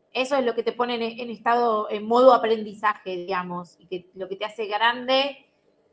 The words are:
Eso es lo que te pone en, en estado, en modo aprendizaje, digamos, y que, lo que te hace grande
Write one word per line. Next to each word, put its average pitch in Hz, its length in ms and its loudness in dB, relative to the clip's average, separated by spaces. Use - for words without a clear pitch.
Eso 262 240 -2
es 254 80 0
lo 233 100 0
que 226 80 -4
te 226 100 -4
pone 247 240 -4
en, 226 240 -6
en 240 100 -10
estado, 226 600 0
en 214 160 -6
modo 247 280 8
aprendizaje, 214 840 -2
digamos, 175 600 -6
y - 80 -20
que, 180 280 -10
lo 185 140 -10
que 196 80 -8
te 202 80 -8
hace 214 220 -8
grande 247 800 0